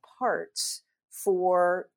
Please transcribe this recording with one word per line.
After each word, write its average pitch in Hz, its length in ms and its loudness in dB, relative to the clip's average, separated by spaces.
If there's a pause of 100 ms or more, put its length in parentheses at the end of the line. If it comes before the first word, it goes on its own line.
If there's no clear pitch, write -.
(180)
parts - 640 -4 (280)
for 180 880 0